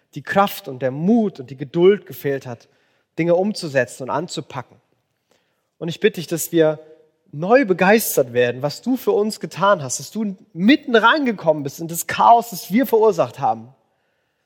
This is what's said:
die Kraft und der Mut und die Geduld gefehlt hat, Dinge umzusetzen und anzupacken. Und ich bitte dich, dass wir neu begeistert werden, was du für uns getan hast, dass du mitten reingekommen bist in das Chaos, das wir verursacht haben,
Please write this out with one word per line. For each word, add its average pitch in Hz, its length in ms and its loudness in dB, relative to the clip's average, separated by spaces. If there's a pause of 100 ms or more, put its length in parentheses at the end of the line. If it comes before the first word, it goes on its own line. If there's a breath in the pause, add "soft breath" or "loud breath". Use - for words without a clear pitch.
(140 soft breath)
die 147 80 -10
Kraft - 460 0
und 131 120 -12
der 131 100 -2
Mut 185 500 0
und 127 100 -14
die 135 60 -12
Geduld 170 480 2
gefehlt 135 420 -6
hat, 120 220 -16 (500)
Dinge 170 160 2
umzusetzen 165 680 -2
und 123 60 -10
anzupacken. 143 640 -8 (1040)
Und 165 100 -6
ich 160 120 -8
bitte 208 160 0
dich, 165 100 -8
dass - 260 -6
wir 156 260 4 (540)
neu 202 320 2
begeistert 180 720 0
werden, 123 260 0
was 143 220 -8
du 254 160 -2
für 208 140 -2
uns 208 280 -2
getan 180 420 0
hast, 131 180 -8
dass - 100 -14
du 202 260 -6 (160)
mitten 233 440 2
reingekommen 214 640 2
bist 139 180 -10
in 165 80 -8
das 165 180 -8
Chaos, 226 440 4
das - 200 -12
wir 233 160 2
verursacht 196 520 2
haben, 113 360 -4 (720)